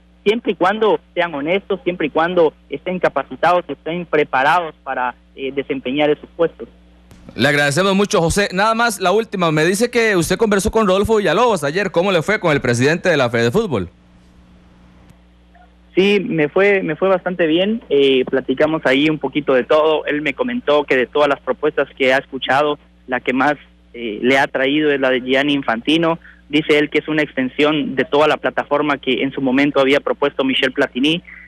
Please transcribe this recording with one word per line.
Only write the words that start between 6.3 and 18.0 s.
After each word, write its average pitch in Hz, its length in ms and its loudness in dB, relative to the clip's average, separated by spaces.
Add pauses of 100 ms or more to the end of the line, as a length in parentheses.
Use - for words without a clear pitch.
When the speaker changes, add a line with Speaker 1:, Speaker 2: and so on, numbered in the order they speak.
Speaker 1:
puestos. 160 320 -2 (680)
Speaker 2:
Le 123 140 0
agradecemos 147 460 2
mucho, 196 260 2
José. 175 320 0
Nada 214 220 0
más, 233 260 -2
la 180 120 2
última, 196 400 0
me 151 120 2
dice 202 260 0
que 226 260 2
usted 175 200 0
conversó 208 340 0
con 220 160 2
Rodolfo 202 300 2
Villalobos 202 460 2
ayer. 165 280 -2
¿Cómo 180 200 0
le 170 120 2
fue 214 180 -2
con 165 120 0
el 143 80 2
presidente 131 480 0
de 160 80 4
la 123 140 2
Fedefútbol? 120 600 0 (2000)
Speaker 1:
Sí, 196 320 2
me 156 220 0
fue, 196 340 2
me 160 140 -6
fue 190 120 0
bastante 180 380 -2
bien. 190 440 0
Eh, 135 340 4